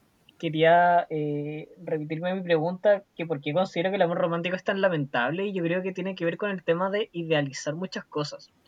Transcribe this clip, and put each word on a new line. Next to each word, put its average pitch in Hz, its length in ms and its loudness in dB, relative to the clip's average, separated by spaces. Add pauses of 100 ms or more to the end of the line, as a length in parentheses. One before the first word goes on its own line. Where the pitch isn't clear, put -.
(400)
quería, 170 720 6
eh, 151 600 -4 (140)
repetirme 160 520 -4
mi 190 80 -4
pregunta, 180 600 2 (120)
que 165 100 -6
por 151 160 -4
qué 147 120 -4
considero 185 380 0
que 202 60 -2
el 185 60 4
amor 170 160 0
romántico 175 360 -2
es - 80 -6
tan 196 180 -2
lamentable, 156 680 0
y 202 60 -6
yo 180 100 -2
creo 175 200 -2
que 190 100 -6
tiene 185 220 -6
que 175 100 -4
ver 170 120 -2
con 208 140 -4
el 190 120 -8
tema 175 280 0
de 208 220 -2
idealizar 156 640 -2
muchas 185 300 -8
cosas. - 460 -8 (160)